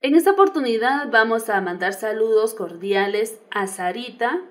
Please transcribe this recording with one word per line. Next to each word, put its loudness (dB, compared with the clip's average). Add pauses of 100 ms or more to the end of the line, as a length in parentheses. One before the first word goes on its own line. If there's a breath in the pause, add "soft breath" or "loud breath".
En 0
esta 6
oportunidad 2
vamos 2
a 2
mandar -4
saludos 0
cordiales -2 (100)
a -2
Sarita -4